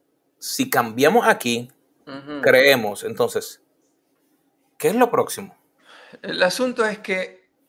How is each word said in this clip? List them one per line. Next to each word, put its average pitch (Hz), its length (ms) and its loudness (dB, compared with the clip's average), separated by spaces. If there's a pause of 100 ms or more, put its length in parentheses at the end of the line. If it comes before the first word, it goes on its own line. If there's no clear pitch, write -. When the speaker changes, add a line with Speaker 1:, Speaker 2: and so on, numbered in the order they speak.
(400)
Speaker 1:
si - 300 -6
cambiamos 139 580 2
aquí, 120 440 0 (360)
Speaker 2:
Ujú. 139 340 -12
Speaker 1:
creemos, 127 600 4
entonces, 110 580 -4 (1160)
¿qué 151 120 0
es 202 60 -2
lo 240 140 4
próximo? 107 460 -4 (640)
Speaker 2:
El 170 220 -4
asunto 240 420 0
es 202 140 -6
que - 500 -8 (200)